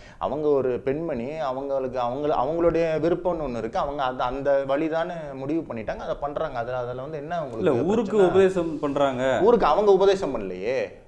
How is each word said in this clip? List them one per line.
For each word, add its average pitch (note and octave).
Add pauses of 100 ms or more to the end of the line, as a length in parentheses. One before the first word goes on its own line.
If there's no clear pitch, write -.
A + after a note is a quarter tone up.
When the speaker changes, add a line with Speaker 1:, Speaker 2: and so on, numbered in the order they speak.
(180)
Speaker 1:
அவங்க C#3
ஒரு B2+
பெண்மணி, C#3+
அவங்களுக்கு, C3+
அவங்க, B2+
அவங்களுடைய D#3+
விருப்பம்னு E3+
ஒண்ணு B2
இருக்கு. A2
அவங்க D3
அந்த, B2+
அந்த C3+
வழிதான்னு D#3+
முடிவு C3+
பண்ணிட்டாங்க, A2+
அதை E3
பண்றாங்க. D3
அதுல, A#2+
அதுல B2
வந்து D#3
என்ன D3+
Speaker 2:
இல்ல, E3
Speaker 1:
உங்களுக்கு C3
Speaker 2:
ஊருக்கு G#3+
Speaker 1:
பிரச்சனை? F#3+
Speaker 2:
உபதேசம் F3
பண்றாங்க. C3+
Speaker 1:
ஊருக்கு G3+
அவங்க G3
உபதேசம் F#3
பண்ணலையே. G2+ (160)